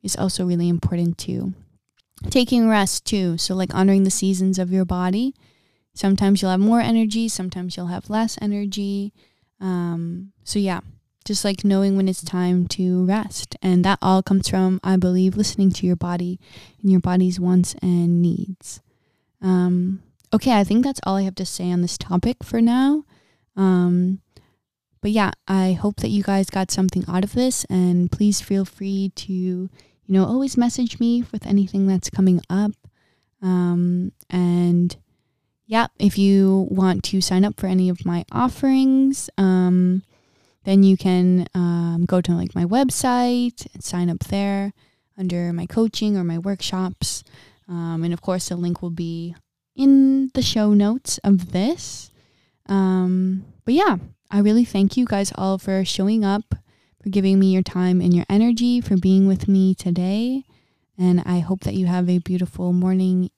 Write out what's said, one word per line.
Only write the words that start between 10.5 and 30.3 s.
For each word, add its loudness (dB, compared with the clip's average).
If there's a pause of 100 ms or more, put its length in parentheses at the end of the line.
yeah, -2 (460)
just, -6
like, -2
knowing 2
when 0
it's -4
time 0
to -2
rest. -4
And 2
that 2
all 2
comes 0
from, 0
I 0
believe, 2
listening 0
to -4
your 2
body -6 (400)
and 2
your 6
body's 0
wants 2
and 2
needs. -4 (640)
Um, 0 (300)
okay, 0
I 4
think 0
that's -6
all -2
I 0
have -4
to -8
say -6
on 0
this -6
topic -4
for -4
now. 2 (520)
Um, 2 (800)
but -4
yeah, 2 (160)
I 2
hope -2
that -4
you 0
guys 0
got -4
something 0
out -2
of -8
this, -2
and 2
please 0
feel -2
free -6
to, -10
you -4 (360)
know, 4
always -2